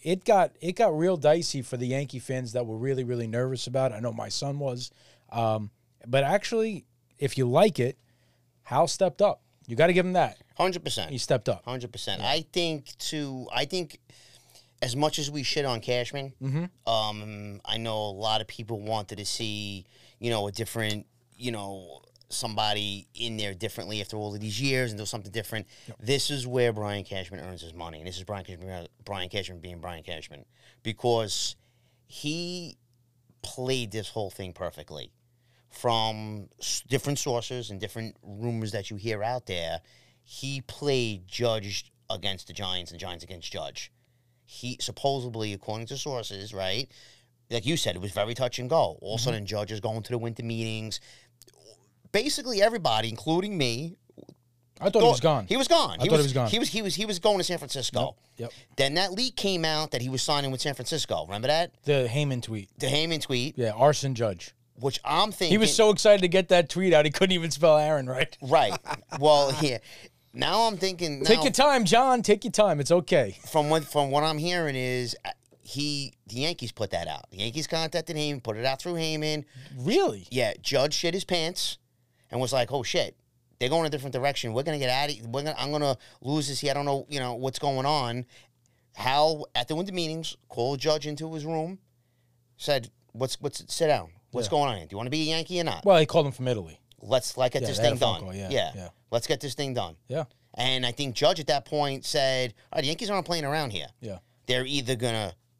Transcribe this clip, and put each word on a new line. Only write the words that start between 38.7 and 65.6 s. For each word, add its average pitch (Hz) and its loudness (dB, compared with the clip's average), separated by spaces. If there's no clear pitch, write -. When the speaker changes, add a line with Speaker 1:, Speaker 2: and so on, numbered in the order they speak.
Speaker 2:
that 104 -6
you 107 -10
hear 104 -4
out 120 -4
there, 85 -4
he 135 -10
played 117 -2
Judge 110 -2
against 95 -6
the 90 -16
Giants 90 -6
and 85 -16
Giants 87 -12
against 87 -14
Judge. 78 -10
He - -12
supposedly, 120 -4
according 110 -8
to 139 -10
sources, 110 -8
right, 95 -4
like 117 -2
you 156 0
said, 92 -2
it 90 -10
was 98 -8
very 107 -2
touch 127 -2
and 110 -6
go. 156 2
All 113 2
of - -20
a - -10
Speaker 1:
Mm-hmm. 113 -2
Speaker 2:
sudden, 113 -2
Judge 104 -4
is 107 -8
going 110 -4
to - -10
the 123 0
winter 117 -6
meetings. 110 -6
Basically, 240 0
everybody, 156 4
including 170 0
me, 143 -2
Speaker 1:
I 190 2
thought 214 6
he 233 10
was 226 6
Speaker 2:
thought - -8
Speaker 1:
gone. 135 4
Speaker 2:
he 202 2
was 269 2
gone. 277 4
Speaker 1:
I - -2
Speaker 2:
He 180 4
Speaker 1:
thought - 4
he - -
Speaker 2:
was, 147 6
Speaker 1:
was 139 0
gone. 120 2
Speaker 2:
he 214 2
was, - 0
he 220 -2
was, 190 -2
he 208 -2
was 208 -2
going 208 4
to 175 0
San 175 -2
Francisco. 127 -4
Speaker 1:
Yep, 117 -10
yep. - -18
Speaker 2:
Then 139 4
that 180 0
leak 233 -4
came 185 0
out 156 0
that 120 -2
he 127 -2
was 131 -2
signing 143 0
with 131 -4
San 143 -2
Francisco. 120 -4
Remember 104 -4
that? 165 2
Speaker 1:
The 135 2
Heyman 135 0
tweet. 107 -8
Speaker 2:
The 117 -2
Heyman 156 0
tweet. 127 -2
Speaker 1:
Yeah, 120 0
arson 135 4
Judge. 107 -4
Speaker 2:
Which 131 0
I'm 147 0
Speaker 1:
He 208 4
was 202 -8
Speaker 2:
thinking 190 4